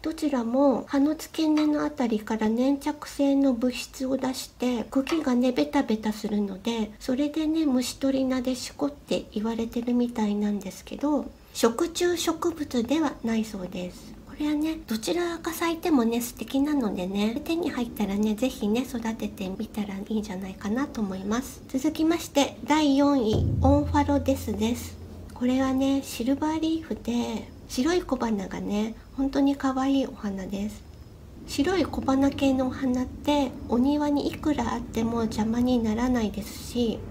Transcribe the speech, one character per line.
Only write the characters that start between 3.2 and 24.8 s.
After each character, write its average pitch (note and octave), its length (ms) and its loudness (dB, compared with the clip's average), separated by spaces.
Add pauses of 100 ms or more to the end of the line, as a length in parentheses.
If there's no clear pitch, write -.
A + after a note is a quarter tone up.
の C#4 180 6
物 B3 220 0
質 - 300 -8
を C4 120 0
出 C4 160 -2
し - 140 -8
て、 A#3+ 440 -2
茎 D4 320 0
が B3 120 2
ね、 B3 160 4
ベ C#4+ 140 2
タ C#4+ 180 0
ベ A3 140 0
タ G#3+ 140 -2
す G#3+ 160 -6
る G#3 140 0
の F#3+ 200 -4
で、 A3+ 380 -2
そ B3+ 160 -2
れ C#4+ 140 2
で D#4 180 -2
ね、 D#4+ 180 2
虫 B3+ 300 2
取 C4+ 240 2
り C4 60 2
な B3+ 160 0
で B3+ 140 0
し - 160 -10
こ - 160 -2
っ C#4 40 -2
て - 400 -4
言 G#3+ 120 -4
わ A3+ 120 -2
れ A3+ 120 -2
て A#3 140 -2
る A#3+ 120 0
み A#3+ 160 4
た G#3+ 180 0
い G#3 80 2
な G#3 140 0
ん G3+ 100 -2
で F#3 120 -8
す - 120 -16
け - 140 -12
ど、 C#4 280 2 (280)
食 A#3+ 360 2
虫 F4 280 0
植 E4 340 0
物 C#4 320 -2
で C#4+ 160 2
は D4+ 140 0 (100)
な A3+ 140 2
い G#3+ 80 0
そ G3+ 140 -10
う F3+ 80 -8
で F3+ 240 -8
す。 - 220 -16 (140)
こ - 100 -16
れ D4+ 120 0
は D4+ 60 2
ね、 D#4+ 320 -2
ど A3 100 -2
ち E4+ 160 -2
ら E4+ 240 -2
が E4 160 -6
咲 E4+ 220 -2
い - 20 -10
て F4 120 -2
も C4+ 140 6
ね、 A#3 160 2
素 - 140 -6
敵 B3 260 -4
な D4 140 2
の A3+ 200 0
で F#3 140 -4
ね、 G#3+ 380 0
手 E4 100 -2
に E4+ 140 -2
入 A#3+ 160 -2
っ - 60 -10
た G#3 140 -2
ら G3 100 -2
ね、 G#3+ 200 2
ぜ B3+ 140 0
ひ A#3 180 -4
ね、 A3+ 140 2
育 B3+ 180 -6 (140)
て G#3+ 160 -6
て F#3+ 280 -8
み G#3+ 80 -6
た G#3 200 -6
ら G3 100 -8
い G3 140 -8
い A3 100 0
ん G#3 40 -4
じ G#3 100 -8
ゃ - 20 -6
な F#3+ 140 -8
い F#3+ 40 -10
か - 140 -8
な B3+ 180 0
と C#4 140 -8
思 G3 160 -2
い F#3+ 80 -8
ま A3 180 0
す。 - 280 -12
続 D4+ 240 0
き D#4+ 100 0
ま E4 160 2
し - 80 -8
て、 - 380 2
第 D4 320 4
四 C#4+ 280 6
位、 G#3+ 200 2 (160)
オ C4 80 8 (100)
ン D4 60 0
フ - 80 -2
ァ D4 120 6
ロ C#4+ 140 2
デ C4+ 160 2
ス G#3+ 220 -4
で A3+ 180 2
す。 - 220 -12 (360)